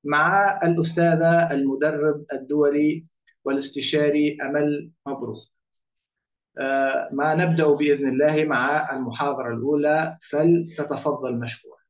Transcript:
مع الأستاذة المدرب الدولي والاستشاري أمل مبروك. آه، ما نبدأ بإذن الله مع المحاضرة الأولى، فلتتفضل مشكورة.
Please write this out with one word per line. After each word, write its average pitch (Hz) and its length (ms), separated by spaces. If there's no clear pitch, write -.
مع 180 580
الأستاذة 165 880
المدرب 147 800
الدولي 147 720
والاستشاري 147 960
أمل 147 480
مبروك. 117 300
آه، 135 540
ما 151 220
نبدأ 165 320
بإذن 143 420
الله 151 360
مع 139 480
المحاضرة 131 600
الأولى، 151 640
فلتتفضل 147 1080
مشكورة. - 380